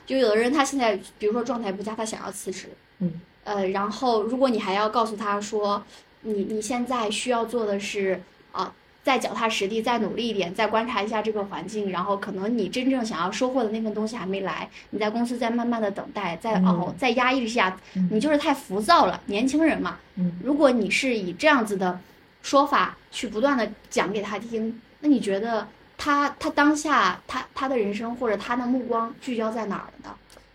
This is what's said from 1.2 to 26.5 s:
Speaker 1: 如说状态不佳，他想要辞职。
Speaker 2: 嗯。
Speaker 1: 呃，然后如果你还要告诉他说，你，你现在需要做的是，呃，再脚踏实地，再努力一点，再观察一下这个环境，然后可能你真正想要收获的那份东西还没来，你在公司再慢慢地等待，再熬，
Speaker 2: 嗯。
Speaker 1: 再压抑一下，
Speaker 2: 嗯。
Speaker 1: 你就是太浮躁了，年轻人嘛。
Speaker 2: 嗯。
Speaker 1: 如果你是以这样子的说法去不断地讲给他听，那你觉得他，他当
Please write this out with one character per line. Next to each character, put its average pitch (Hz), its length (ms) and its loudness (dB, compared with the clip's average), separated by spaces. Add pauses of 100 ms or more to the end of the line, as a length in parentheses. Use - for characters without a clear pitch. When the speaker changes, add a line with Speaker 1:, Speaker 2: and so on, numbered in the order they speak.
Speaker 1:
如 208 60 2
说 233 120 0
状 240 180 -4
态 202 80 -2
不 202 120 -6
佳， 214 120 -6
他 226 100 -4
想 220 180 -8
要 - 100 -8
辞 - 180 -8
职。 - 160 -10 (320)
Speaker 2:
嗯。 175 140 -2 (320)
Speaker 1:
呃， 202 240 -2
然 196 220 0
后 226 340 0
如 233 120 -2
果 262 120 4
你 220 100 0
还 202 160 -2
要 214 140 2
告 226 180 2
诉 220 100 -8
他 208 240 -2
说， 208 440 -2 (380)
你， 208 280 -2
你 220 100 -2
现 247 240 -4
在 233 260 -2
需 247 200 -2
要 233 140 2
做 226 220 -2
的 202 140 0
是， 190 420 -2 (300)
呃， - 200 -6 (300)
再 254 160 2
脚 - 160 -4
踏 226 140 0
实 214 180 0
地， 220 160 -2
再 240 160 2
努 202 160 -2
力 240 140 -2
一 220 40 -2
点， 185 220 -2
再 214 140 2
观 226 180 2
察 226 160 -2
一 214 60 -2
下 220 120 0
这 214 120 -2
个 202 140 -2
环 170 200 -8
境， 208 240 -4
然 180 140 -2
后 202 120 0
可 196 140 -8
能 208 260 -2
你 190 120 0
真 247 200 -2
正 254 160 2
想 220 180 -4
要 185 100 -2
收 254 180 0
获 262 140 2
的 208 60 0
那 226 100 -2
份 220 120 -2
东 214 140 -2
西 226 80 -8
还 202 100 -8
没 190 180 -2
来， 185 280 -6 (200)
你 - 100 -6
在 214 100 2
公 233 160 0
司 240 100 -4
再 233 140 0
慢 240 160 0
慢 233 160 0
地 202 80 0
等 196 240 -8
待， 175 260 -4
再 220 220 -2
熬， 175 280 4
Speaker 2:
嗯。 - 60 -10
Speaker 1:
再 254 140 2
压 247 220 4
抑 269 100 2
一 220 60 -2
下， 202 280 2 (200)
Speaker 2:
嗯。 185 160 2
Speaker 1:
你 220 80 4
就 285 100 2
是 294 80 6
太 302 160 2
浮 196 260 -4
躁 277 260 6
了， 175 200 -2
年 214 180 0
轻 302 200 2
人 202 180 2
嘛。 175 160 -4 (160)
Speaker 2:
嗯。 175 200 -2 (100)
Speaker 1:
如 277 100 2
果 285 160 6
你 220 180 2
是 247 280 0
以 185 160 -4
这 285 160 2
样 254 180 6
子 202 100 -2
的 180 220 0 (440)
说 285 220 4
法 247 320 2 (140)
去 - 160 -8
不 208 140 -6
断 269 180 4
地 220 100 0 (220)
讲 190 220 0
给 214 100 -2
他 208 160 -6
听， 226 420 -6 (200)
那 302 80 2
你 269 100 6
觉 196 220 0
得 220 260 -2 (320)
他， 285 400 2
他 320 100 -2
当 294 280 4